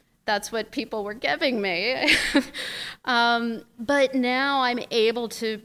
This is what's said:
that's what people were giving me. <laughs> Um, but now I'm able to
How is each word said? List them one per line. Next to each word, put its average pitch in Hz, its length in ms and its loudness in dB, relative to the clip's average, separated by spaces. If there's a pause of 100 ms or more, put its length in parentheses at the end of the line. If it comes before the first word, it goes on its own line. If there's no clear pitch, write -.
(260)
that's 202 260 -2
what 220 180 -4
people 220 320 -6
were 202 120 -6
giving 262 460 0
me. 202 600 0
<laughs> - 40 -4 (800)
Um, 233 580 2 (160)
but 262 360 2
now 262 460 2
I'm 247 200 0 (100)
able 226 400 2
to 220 340 -6